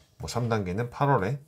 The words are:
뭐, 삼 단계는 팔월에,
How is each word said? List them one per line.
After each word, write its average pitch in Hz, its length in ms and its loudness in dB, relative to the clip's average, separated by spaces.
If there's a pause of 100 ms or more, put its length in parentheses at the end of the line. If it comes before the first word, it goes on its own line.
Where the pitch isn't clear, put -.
(180)
뭐, - 120 -8
삼 120 180 -2
단계는 107 440 0
팔월에, 135 560 2